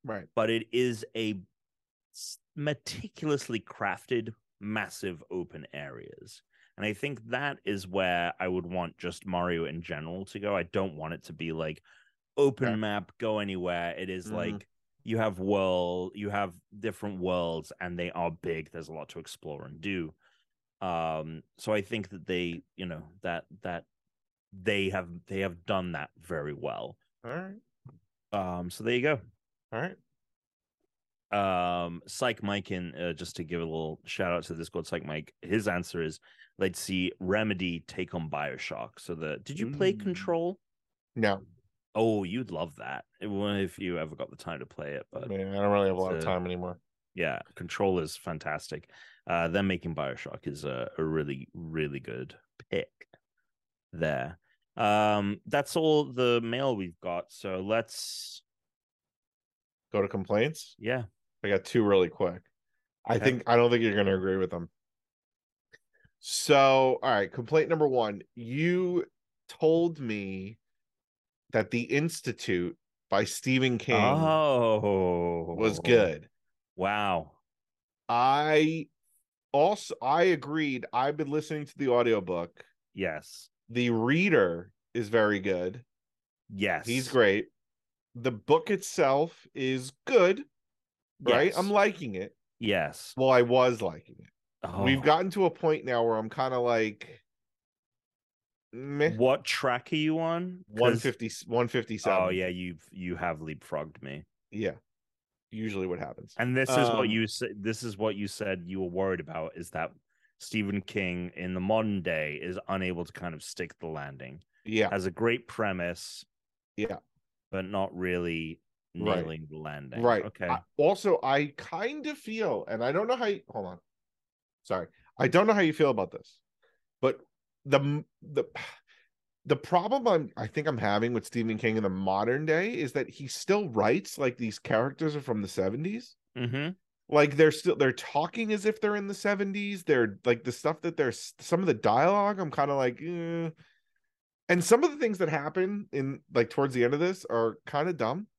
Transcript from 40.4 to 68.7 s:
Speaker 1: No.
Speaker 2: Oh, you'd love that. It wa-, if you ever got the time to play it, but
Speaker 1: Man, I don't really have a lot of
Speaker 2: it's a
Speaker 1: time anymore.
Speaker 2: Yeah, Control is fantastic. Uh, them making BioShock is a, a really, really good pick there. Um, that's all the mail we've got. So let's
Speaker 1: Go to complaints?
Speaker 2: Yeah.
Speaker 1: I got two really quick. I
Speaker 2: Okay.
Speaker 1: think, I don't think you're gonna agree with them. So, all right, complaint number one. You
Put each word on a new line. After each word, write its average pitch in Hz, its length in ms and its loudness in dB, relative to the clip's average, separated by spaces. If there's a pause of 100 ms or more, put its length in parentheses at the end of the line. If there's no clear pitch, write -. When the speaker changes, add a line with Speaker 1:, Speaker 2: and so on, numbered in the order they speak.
Speaker 1:
No. 104 280 2 (500)
Speaker 2:
Oh, 107 300 2
you'd 107 260 -4
love 80 280 -6
that. - 280 -10 (160)
It 104 60 -8
wa-, 101 260 -2
if 98 240 -2
you 87 220 -4
ever 78 160 -6
got - 160 -8
the - 60 -20
time 80 220 -8
to - 60 -10
play 73 280 -10
it, - 180 -8
but - 180 -8
Speaker 1:
Man, 95 200 -4
I 98 120 -2
don't 101 100 4
really 101 180 4
have 92 80 2
a 92 40 0
lot 92 100 0
of 85 60 -2
Speaker 2:
it's 80 80 -4
a - 20 0
Speaker 1:
time 90 180 0
anymore. 90 340 -6 (340)
Speaker 2:
Yeah, 78 280 -4 (140)
Control 90 440 0
is 78 160 -4
fantastic. 76 760 -8 (380)
Uh, 85 220 0
them 98 180 2
making 85 280 -2
BioShock 69 520 -8
is 71 180 -10
a, 64 320 -6
a 80 60 -2
really, 73 500 -2
really 80 460 -6
good 62 360 -12 (360)
pick - 180 -4 (1040)
there. 78 460 -2 (380)
Um, 104 680 2
that's 143 300 -2
all 156 300 4
the 123 360 2
mail 120 340 0
we've 90 260 -8
got. 87 300 -6
So 95 300 -6
let's - 800 -4 (1500)
Speaker 1:
Go 101 120 0
to 98 40 0
complaints? 107 680 -2
Speaker 2:
Yeah. 120 260 -4 (400)
Speaker 1:
I 101 60 -2
got 95 160 2
two 117 180 4
really 95 260 6
quick. 90 340 -4 (640)
I 117 80 2
Speaker 2:
Okay. 113 100 0
Speaker 1:
think, 127 220 4
I 117 80 8
don't 120 160 8
think 117 100 6
you're 107 140 4
gonna 98 200 4
agree 95 220 0
with 90 140 0
them. 87 180 -8 (1500)
So, 135 840 6
all 127 80 0
right, 101 220 2
complaint 139 380 0
number 156 180 4
one. 110 340 2 (140)
You 170 720 0 (420)